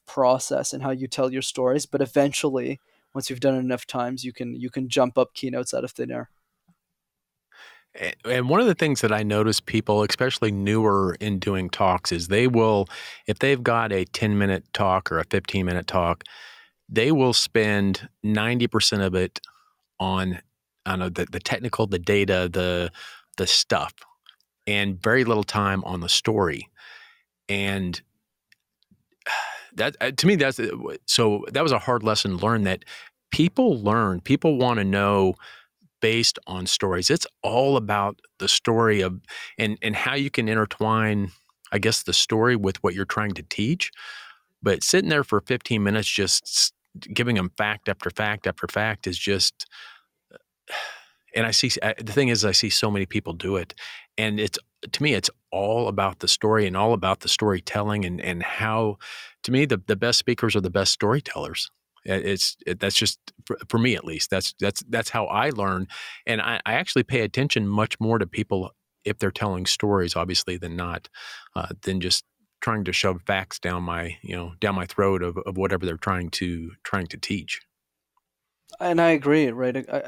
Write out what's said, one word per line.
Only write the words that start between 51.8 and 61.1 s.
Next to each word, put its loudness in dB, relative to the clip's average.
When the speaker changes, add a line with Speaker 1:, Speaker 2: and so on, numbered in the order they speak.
Speaker 2:
I, 0
the -10
thing 4
is, 2
I 2
see 2
so 2
many 0
people -4
do -4
it, -4
and -2
it's, -2
to -4
me, 4
it's 0
all 0
about 0
the -4
story 2
and -2
all 4
about 0
the -6
storytelling 0
and, -4
and -4
how, -2
to -2
me, 4
the, 0
the 2
best 0
speakers 0
are 4
the -2
best 2
storytellers. -2